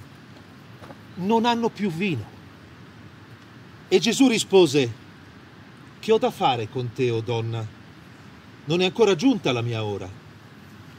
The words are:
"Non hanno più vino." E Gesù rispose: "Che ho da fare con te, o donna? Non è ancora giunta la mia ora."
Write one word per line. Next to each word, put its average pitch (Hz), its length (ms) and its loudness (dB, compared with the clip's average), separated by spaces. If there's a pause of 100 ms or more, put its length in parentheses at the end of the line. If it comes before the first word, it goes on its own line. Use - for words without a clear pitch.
(1160)
"Non 214 300 0
hanno 233 240 0
più 196 220 -4
vino." 160 340 -4 (1600)
E 190 120 4
Gesù 226 280 4
rispose: 151 640 4 (1080)
"Che - 120 -4
ho 220 60 6
da 240 140 0
fare 123 360 0
con 123 260 -6
te, 127 180 0
o 113 100 -2
donna? 113 520 -6 (920)
Non 175 140 0
è 185 40 2
ancora 196 300 2
giunta 185 360 0
la 123 100 -2
mia 117 220 -6
ora." 98 260 -8 (880)